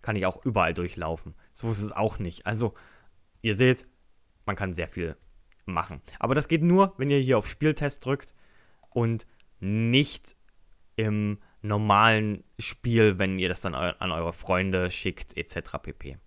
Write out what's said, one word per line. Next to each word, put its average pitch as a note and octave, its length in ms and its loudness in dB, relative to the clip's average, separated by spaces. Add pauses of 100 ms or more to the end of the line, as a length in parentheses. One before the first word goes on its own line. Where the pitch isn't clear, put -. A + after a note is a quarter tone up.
kann G#2+ 140 -4
ich F#2 100 0
auch - 180 -4
überall F#2 300 0
durchlaufen. E2 600 -6 (180)
So - 180 -6
ist G#2 100 -4
es G#2 120 -6
auch G#2+ 260 -2
nicht. F2 280 -8
Also, G#2+ 280 -2 (680)
ihr G#2+ 140 0
seht, B2+ 300 4 (600)
man G2+ 100 -4
kann F#2+ 160 -4
sehr E2 160 -6
viel E2 280 -6 (500)
machen. E2 340 -4 (180)
Aber B2+ 160 0
das D3+ 140 0
geht D#3+ 140 0
nur, F#3 340 4
wenn C#3 140 -2
ihr C#3+ 80 4
hier C3 180 4
auf G#2 120 0
Spieltest D3 580 -2
drückt - 280 -4 (600)
und A2+ 320 0 (340)
nicht A2+ 760 0 (600)
im G#2 420 0 (240)
normalen G#2+ 840 4 (140)
Spiel, A2 600 2
wenn F#2+ 200 0
ihr F2+ 100 0
das F2 120 -2
dann F2 140 -6
eu-, F2 240 -2
an F#2 140 -4
eure E2 200 -4
Freunde F#2 580 0
schickt, - 460 -8
et - 120 -8
cetera - 300 -8
pp. C#2 480 -12